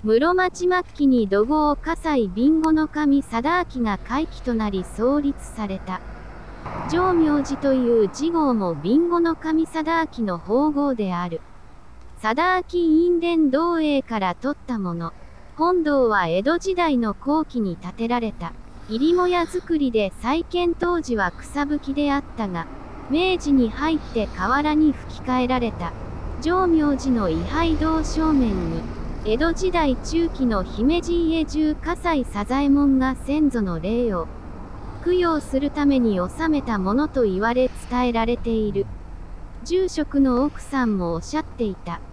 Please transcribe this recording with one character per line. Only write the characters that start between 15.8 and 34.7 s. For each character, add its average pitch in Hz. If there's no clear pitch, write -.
堂 277
は 202
江 175
戸 302
時 381
代 330
の 220
後 302
期 254
に 185
建 180
て 226
ら 240
れ 220
た。 170
入 262
母 359
屋 349
造 339
り 269
で 208
再 294
建 349
当 349
時 339
は 196
草 -
葺 294
き 277
で 285
あ 277
っ 277
た 214
が、 170
明 359
治 294
に 247
入 302
っ 294
て 214
瓦 277
に 302
葺 -
き -
替 254
え 247
ら 254
れ 226
た。 170
浄 359
明 302
寺 269
の 214
位 160
牌 311
堂 320
正 320
面 202
に、 165
江 214
戸 320
時 370
代 294
中 330
期 277
の 208
姫 269
路 339
家 320
中 302
葛 339
西 262
佐 208
左 269
衛 285
門 277
が 262
先 285
祖 233
の 170
霊 226
を 165